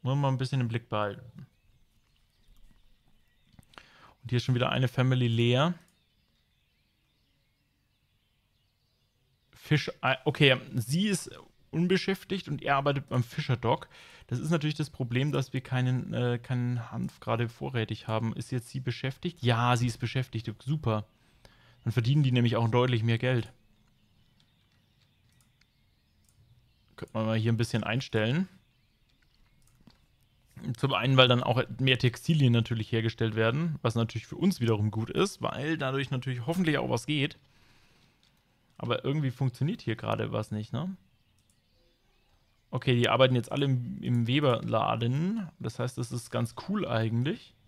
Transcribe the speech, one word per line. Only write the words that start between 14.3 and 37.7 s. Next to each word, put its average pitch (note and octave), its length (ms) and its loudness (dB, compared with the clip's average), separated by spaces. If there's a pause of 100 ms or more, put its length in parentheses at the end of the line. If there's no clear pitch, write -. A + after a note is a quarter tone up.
ist D3+ 120 -4
natürlich D3+ 240 0
das D3+ 160 -6
Problem, B2+ 420 -2
dass C3+ 200 -2
wir C3 100 -4
keinen, B2+ 500 -2
äh, A#2+ 260 -2
keinen B2 520 -4
Hanf A#2+ 300 -8
gerade A#2 280 -2
vorrätig A#2 600 -6
haben. A2 260 -2
Ist - 180 -8
jetzt B2 160 -6
sie C3 120 -8
beschäftigt? C3 600 -6
Ja, A#2+ 340 4
sie A#2+ 100 2
ist A#2 120 -2
beschäftigt. A#2 540 -4 (100)
Super. A#2+ 440 -2 (760)
Dann A#2 100 -2
verdienen B2+ 300 4
die B2+ 100 4
nämlich A#2 240 4
auch A2+ 120 2
deutlich B2 340 4
mehr A#2 160 2
Geld. B2+ 340 0 (3500)
Könnte - 180 -16
man A2 120 0
mal A2 120 0
hier A2+ 140 2
ein A2+ 40 2
bisschen A2+ 280 -2
einstellen. B2 640 0 (2250)
Zum - 160 -2
einen, B2+ 240 2
weil B2+ 120 8
dann B2 140 4
auch A#2+ 200 2 (160)
mehr C3 200 2
Textilien C3+ 540 4
natürlich A2+ 400 0
hergestellt A2+ 420 -2
werden, C3+ 480 0
was A2+ 120 0
natürlich A2+ 320 -2
für - 100 -14
uns F3 240 0
wiederum G#2+ 300 2
gut G#2+ 200 -4
ist, - 320 -2
weil D3 360 -4
dadurch C3+ 320 -4
natürlich B2 360 -4
hoffentlich D#3+ 320 0
auch B2+ 120 -2
was A#2+ 160 -2
geht. D3 320 -2 (1400)